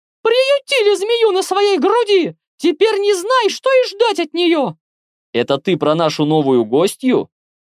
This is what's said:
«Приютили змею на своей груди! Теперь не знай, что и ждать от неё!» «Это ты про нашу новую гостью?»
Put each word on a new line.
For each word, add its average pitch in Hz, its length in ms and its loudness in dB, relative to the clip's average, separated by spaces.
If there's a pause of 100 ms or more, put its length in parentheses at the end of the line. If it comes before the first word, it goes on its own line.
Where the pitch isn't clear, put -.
(220)
«Приютили 508 760 0
змею 440 360 0
на 381 100 -2
своей 392 360 0
груди! 392 580 0 (220)
Теперь 392 420 0
не 403 140 0
знай, 427 340 -2
что - 220 -4
и 508 180 2
ждать 403 320 -2
от 311 140 -6
неё!» 320 420 0 (560)
«Это 120 260 0
ты 175 180 -2
про 147 180 0
нашу 160 300 0
новую 139 400 2
гостью?» 156 680 -2 (340)